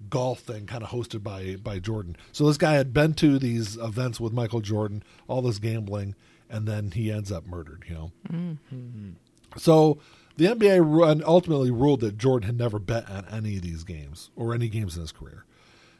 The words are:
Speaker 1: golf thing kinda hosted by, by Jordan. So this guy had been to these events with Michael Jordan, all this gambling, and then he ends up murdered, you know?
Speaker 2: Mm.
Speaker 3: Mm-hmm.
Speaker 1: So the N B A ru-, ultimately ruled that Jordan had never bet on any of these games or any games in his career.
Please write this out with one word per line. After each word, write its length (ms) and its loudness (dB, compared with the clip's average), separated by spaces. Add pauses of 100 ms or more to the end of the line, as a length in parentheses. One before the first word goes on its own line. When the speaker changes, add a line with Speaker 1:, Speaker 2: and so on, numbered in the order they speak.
Speaker 1:
golf 300 -2
thing 280 -12
kinda 200 -10
hosted 360 -8
by, 380 -8
by 180 -8
Jordan. 360 -6 (160)
So 160 2
this 100 4
guy 180 2
had 180 0
been 220 4
to 220 6
these 400 -2
events 440 -6
with 100 -2
Michael 300 -2
Jordan, 420 -4 (240)
all 140 -2
this 180 -2
gambling, 560 -6 (340)
and 180 -6
then 240 -4
he 200 -2
ends 200 -6
up 140 -8
murdered, 440 -14
you 60 -10
know? 160 -10 (200)
Speaker 2:
Mm. 260 -6 (160)
Speaker 3:
Mm-hmm. 360 -14 (480)
Speaker 1:
So 420 6 (360)
the 120 4
N 100 0
B 100 6
A 140 8
ru-, 440 6
ultimately 440 4
ruled 300 4
that 180 -2
Jordan 300 2
had 100 -2
never 220 -2
bet 280 -4
on 220 -10
any 280 -6
of 40 -6
these 220 -8
games 520 -14
or 200 -4
any 120 0
games 280 -4
in 60 -8
his 100 -10
career. 340 -20 (540)